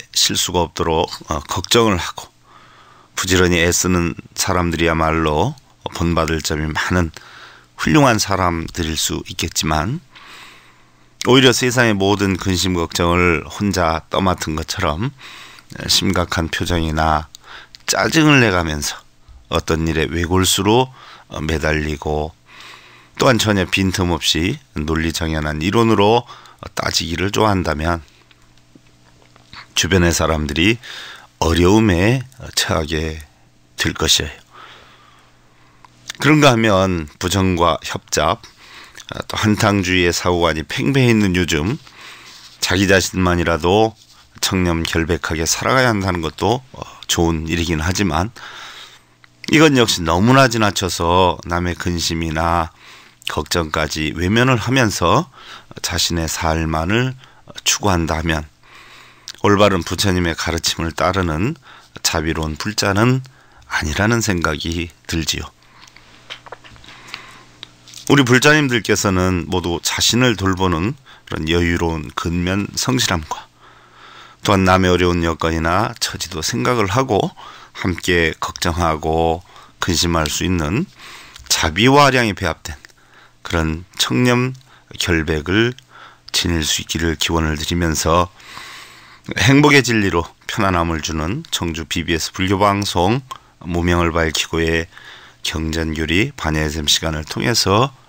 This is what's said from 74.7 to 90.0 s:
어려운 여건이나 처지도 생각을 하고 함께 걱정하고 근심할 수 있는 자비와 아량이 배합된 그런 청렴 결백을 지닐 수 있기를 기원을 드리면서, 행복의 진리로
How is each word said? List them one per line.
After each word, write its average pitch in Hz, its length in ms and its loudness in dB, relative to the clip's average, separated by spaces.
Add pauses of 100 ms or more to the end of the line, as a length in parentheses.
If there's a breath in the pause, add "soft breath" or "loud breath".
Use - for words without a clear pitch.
어려운 87 320 4
여건이나 82 800 0
처지도 - 420 -8
생각을 123 440 -2
하고 120 440 0 (420 loud breath)
함께 85 680 0
걱정하고 82 1040 -2 (340 loud breath)
근심할 82 500 0
수 - 140 -6
있는 87 420 -2 (640 loud breath)
자비와 120 580 4
아량이 123 260 2
배합된 - 420 -6 (680 soft breath)
그런 80 420 -2 (140)
청렴 123 540 2 (460 soft breath)
결백을 85 760 0 (580 loud breath)
지닐 85 320 -2
수 - 180 -4
있기를 82 320 -2
기원을 80 420 -2
드리면서, 82 720 0 (1080 loud breath)
행복의 139 460 6
진리로 98 420 0 (220)